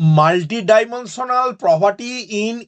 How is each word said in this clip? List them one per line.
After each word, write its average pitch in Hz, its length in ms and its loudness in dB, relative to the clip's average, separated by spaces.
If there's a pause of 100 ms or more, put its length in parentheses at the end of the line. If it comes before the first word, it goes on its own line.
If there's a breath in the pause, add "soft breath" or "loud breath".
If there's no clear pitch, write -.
(120)
Multidimensional 220 1400 0 (100)
Poverty 202 560 0 (240)
in 220 160 -4 (140)